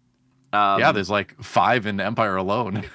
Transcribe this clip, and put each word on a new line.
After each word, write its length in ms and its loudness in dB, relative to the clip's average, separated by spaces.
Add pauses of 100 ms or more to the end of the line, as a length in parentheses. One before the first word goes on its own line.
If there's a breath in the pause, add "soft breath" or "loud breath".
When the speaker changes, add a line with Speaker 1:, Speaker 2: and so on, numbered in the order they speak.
(520)
Speaker 1:
Um, 280 2
Speaker 2:
Yeah, 120 4
there's, 200 -2
like, 320 -4
five 420 2
in 160 -4
Empire 360 -2
alone. 460 -4 (120)